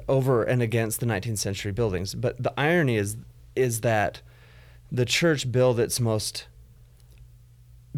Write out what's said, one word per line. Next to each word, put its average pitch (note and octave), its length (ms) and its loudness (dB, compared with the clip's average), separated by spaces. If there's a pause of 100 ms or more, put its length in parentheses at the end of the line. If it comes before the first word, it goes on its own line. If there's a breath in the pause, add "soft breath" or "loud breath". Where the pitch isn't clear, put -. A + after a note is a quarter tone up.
over C3 360 2
and B2 180 2
against A2+ 380 0
the A#2+ 60 -2
nineteenth A2+ 340 -2
century G2+ 320 -4
buildings. G2 420 -2
But A2+ 260 -4
the A#2+ 160 -2
irony D3 400 2
is, G#2 200 -2 (400)
is A#2+ 240 0
that A2 420 0 (720 soft breath)
the B2 120 0
church C3+ 460 0
built B2 300 4
its - 180 0
most A2 480 -2 (1500)